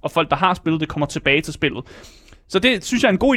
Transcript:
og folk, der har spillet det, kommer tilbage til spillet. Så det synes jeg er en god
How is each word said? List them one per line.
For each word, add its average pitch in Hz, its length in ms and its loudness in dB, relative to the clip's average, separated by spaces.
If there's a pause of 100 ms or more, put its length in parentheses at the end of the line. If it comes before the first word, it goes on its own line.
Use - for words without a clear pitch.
og - 100 -6
folk, 165 180 0
der 151 60 0
har 180 180 2
spillet 160 280 -2
det, 151 80 -4
kommer 147 180 -4
tilbage 143 340 0
til 151 120 -8
spillet. 139 300 -4 (640)
Så 190 100 0
det 226 260 2
synes 240 180 -2
jeg 254 60 6
er 202 40 4
en 185 40 2
god 262 200 4